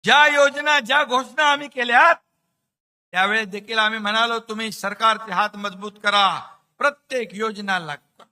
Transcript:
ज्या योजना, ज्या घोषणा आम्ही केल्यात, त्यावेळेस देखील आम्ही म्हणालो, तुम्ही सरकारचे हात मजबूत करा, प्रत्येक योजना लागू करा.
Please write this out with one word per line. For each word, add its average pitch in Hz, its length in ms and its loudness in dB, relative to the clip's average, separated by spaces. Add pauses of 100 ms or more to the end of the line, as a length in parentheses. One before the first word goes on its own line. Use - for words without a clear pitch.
ज्या 285 220 6
योजना, 285 540 2
ज्या 269 240 0
घोषणा 247 480 0
आम्ही 285 160 -4
केल्यात, 247 460 2 (960)
त्यावेळेस 202 360 0
देखील 208 300 -6
आम्ही 220 200 0
म्हणालो, 220 400 0
तुम्ही 220 340 -8
सरकारचे 214 600 -2
हात 208 240 0
मजबूत 202 360 -10
करा, 202 560 0 (300)
प्रत्येक 262 540 -4
योजना 202 460 -4
लागू 151 280 -10 (120)
करा. - 140 -20